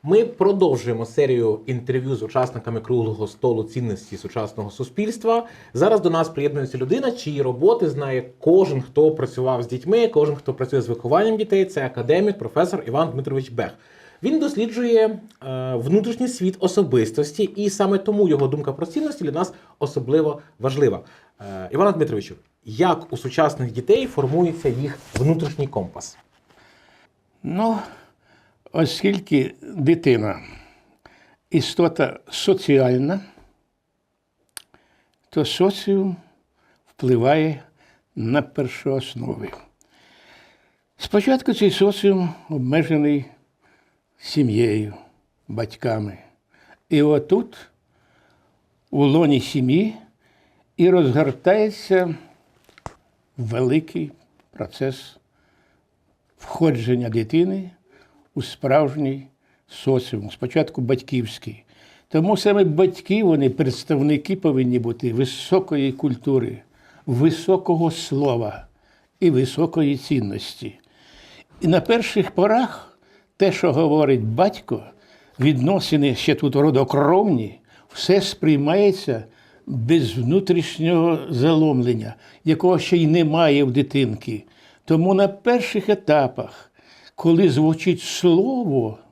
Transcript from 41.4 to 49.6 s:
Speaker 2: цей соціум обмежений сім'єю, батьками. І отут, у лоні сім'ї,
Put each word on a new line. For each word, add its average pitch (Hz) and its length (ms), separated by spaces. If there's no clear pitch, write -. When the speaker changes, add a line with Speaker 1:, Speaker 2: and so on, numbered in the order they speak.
Speaker 2:
цей 202 160
соціум 196 640
обмежений 147 760
сім'єю, 107 720
батьками. 110 720
І 147 140
отут, 151 540
у 139 140
лоні 143 360
сім'ї, 151 540